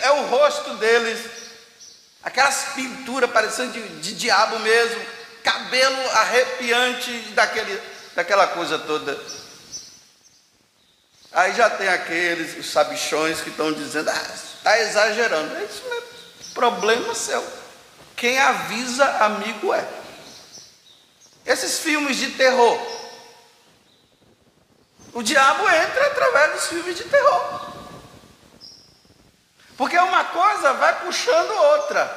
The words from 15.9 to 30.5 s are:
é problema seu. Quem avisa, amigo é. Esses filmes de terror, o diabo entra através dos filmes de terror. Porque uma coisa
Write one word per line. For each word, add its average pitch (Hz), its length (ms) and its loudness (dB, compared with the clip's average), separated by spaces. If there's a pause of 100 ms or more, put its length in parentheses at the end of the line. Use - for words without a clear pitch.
é 466 40 -10 (500)
problema 220 640 0
seu. - 300 -4 (720)
Quem 247 220 0
avisa, 247 680 0 (200)
amigo 214 480 -2
é. - 140 -2 (1600)
Esses 381 320 0
filmes 294 380 -2
de 233 160 -4
terror, 247 460 4 (2250)
o 240 100 -8
diabo 311 460 4
entra 370 380 2
através 311 460 4
dos - 140 -4
filmes 339 300 -6
de 466 80 -10
terror. - 680 2 (2000)
Porque 285 200 -2
uma 359 280 4
coisa 330 500 2